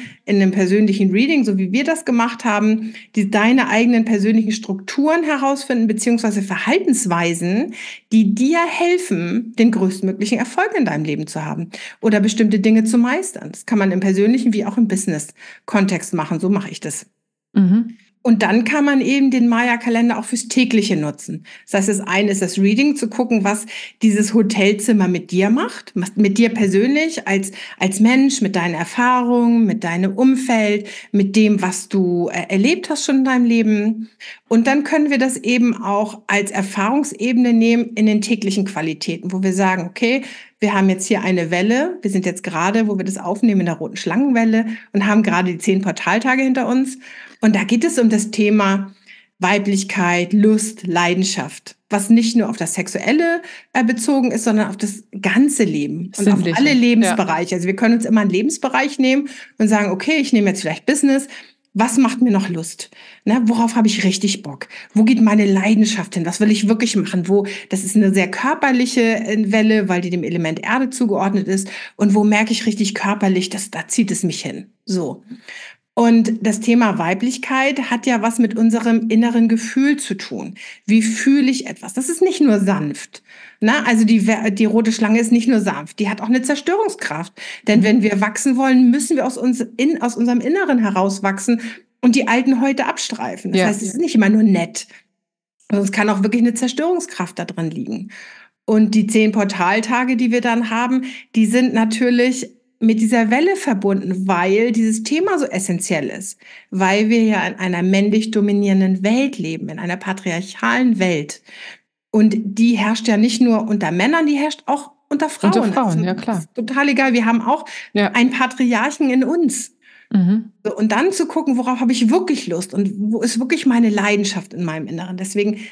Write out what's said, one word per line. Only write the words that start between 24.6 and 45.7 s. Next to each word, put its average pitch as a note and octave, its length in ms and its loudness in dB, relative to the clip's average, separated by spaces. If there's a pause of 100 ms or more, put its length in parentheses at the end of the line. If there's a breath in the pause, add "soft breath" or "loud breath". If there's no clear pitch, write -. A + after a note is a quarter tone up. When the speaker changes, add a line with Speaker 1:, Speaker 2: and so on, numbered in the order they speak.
Speaker 1:
mit F3+ 240 -2
dir F#3+ 180 2
macht, D4 460 -2
was F3+ 220 -4
mit G3+ 200 2
dir A#3 120 4
persönlich A#3 800 0
als, G3 240 -2 (260 loud breath)
als G3 220 -2
Mensch, C4 400 4
mit G3 160 -2
deinen F3 180 -2
Erfahrungen, A#3+ 880 2
mit G3+ 200 -2
deinem F3+ 320 -2
Umfeld, A3 720 0 (240 loud breath)
mit G3 240 0
dem, G#3 260 4
was F#3 260 -6
du, F3 440 0
äh, - 200 -6
erlebt C#4 380 0
hast D4 140 -4
schon C4+ 140 0
in C4 60 2
deinem B3+ 200 2
Leben. A3 640 0 (400 loud breath)
Und A3+ 180 4
dann C#4 160 2
können D4+ 280 0
wir C#4 80 0
das B3+ 180 0
eben A#3+ 440 0
auch G#3 460 -4
als G3+ 240 -2
Erfahrungsebene A#3+ 1000 0
nehmen A#3 420 2
in G#3+ 120 2
den G#3+ 160 2
täglichen G#3 420 -2
Qualitäten, D#3+ 680 -6
wo F#3+ 120 -4
wir F#3+ 80 0
sagen, F#3 360 0
okay, B3 340 -2 (360 loud breath)
wir G#3 160 0
haben F#3+ 140 4
jetzt F#3+ 180 0
hier G3 160 0
eine F3 280 -2
Welle, A#3+ 520 0
wir G#3 80 -4
sind F#3+ 160 -2
jetzt G3 160 -6
gerade, F#3+ 460 0
wo G3+ 100 -2
wir F#3 60 -6
das F#3+ 140 -6
aufnehmen, G3+ 420 0
in F3+ 60 0
der E3+ 100 -2
roten - 220 -10
Schlangenwelle A3+ 680 0 (260 loud breath)
und G3+ 140 0
haben G#3+ 160 4
gerade F3+ 300 0
die E3 60 -8
zehn F#3+ 240 0